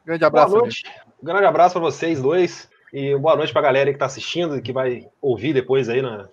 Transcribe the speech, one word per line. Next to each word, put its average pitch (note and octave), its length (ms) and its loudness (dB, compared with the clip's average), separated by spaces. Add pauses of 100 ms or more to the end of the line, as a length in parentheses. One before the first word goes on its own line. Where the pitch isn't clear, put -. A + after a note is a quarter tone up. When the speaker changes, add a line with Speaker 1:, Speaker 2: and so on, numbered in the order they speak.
Speaker 1:
Grande D#3+ 200 0
abraço, D3+ 240 6
Speaker 2:
Boa G#3 140 4
noite. - 220 -6
Speaker 1:
amigo. - 160 -20 (200)
Speaker 2:
Grande F#3 240 0
abraço E3+ 300 4
pra F3 60 -2
vocês E3 400 -2
dois. E3+ 480 -2 (240)
E C#3 240 -4
boa D3 180 2
noite D3 160 -4
pra D3+ 120 0
galera C#3 260 2
aí C#3 40 -2
que C#3 40 -6
tá C#3+ 80 -2
assistindo D3+ 500 -6
e B2 60 -8
que B2+ 100 -12
vai B2 360 -4 (120)
ouvir B2 320 -4
depois C3 380 0
aí A#2+ 100 -2
na, A2 340 -8